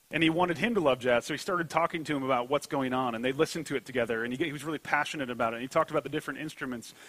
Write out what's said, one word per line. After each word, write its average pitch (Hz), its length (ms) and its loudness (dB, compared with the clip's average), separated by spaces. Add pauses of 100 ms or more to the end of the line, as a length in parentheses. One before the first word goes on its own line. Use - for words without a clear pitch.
(100)
And 156 120 0
he 160 80 8
wanted 170 260 4
him 220 200 2
to 196 40 4
love 131 180 4
jazz, 120 280 4
so 156 80 -4
he 135 40 -4
started 175 300 -2
talking 165 360 0
to 147 120 -2
him 135 60 -2
about 127 260 2
what's 143 180 2
going 131 280 0
on, 127 200 0
and 113 80 -6
they 131 100 2
listened 156 340 0
to 143 100 -2
it 117 80 -6
together, 117 400 0
and 123 80 -4
he, 131 140 -2
he 139 60 -4
was 147 120 -10
really 156 140 -4
passionate 147 500 -2
about 117 240 0
it. 117 40 -6
And 117 60 -8
he 135 60 -6
talked 160 220 0
about 151 140 0
the 139 40 -10
different 143 320 -6
instruments 131 540 -8 (140)